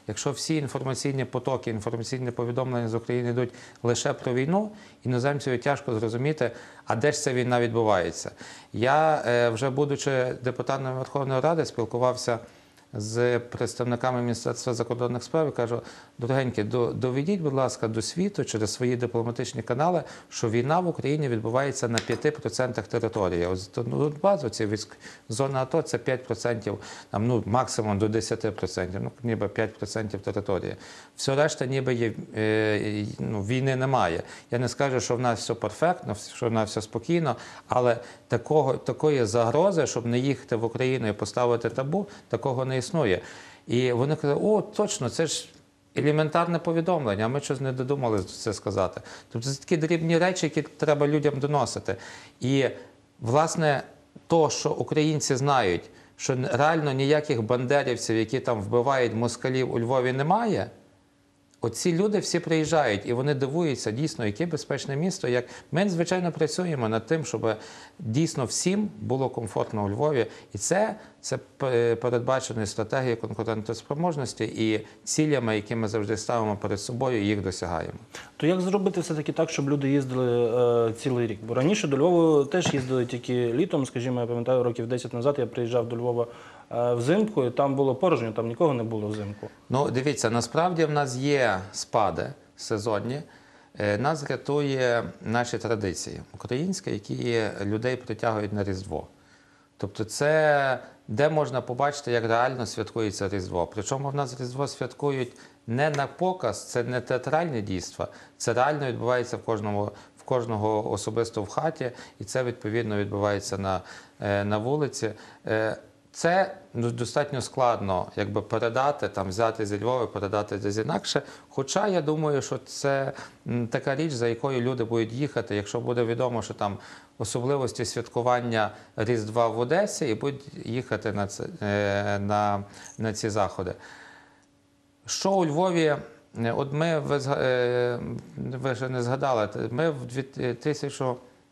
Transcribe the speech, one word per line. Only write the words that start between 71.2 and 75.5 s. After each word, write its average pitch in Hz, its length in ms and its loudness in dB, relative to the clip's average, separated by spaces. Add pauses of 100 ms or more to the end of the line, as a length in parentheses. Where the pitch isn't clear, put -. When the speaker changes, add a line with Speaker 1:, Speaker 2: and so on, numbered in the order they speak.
Speaker 1:
це - 180 -4 (180)
пе-, 117 400 4
передбачено 123 640 0
і 104 40 0
стратегією 117 500 0
конкурентоспроможності, 117 1300 -4
і 107 420 0 (180)
цілями, 131 520 2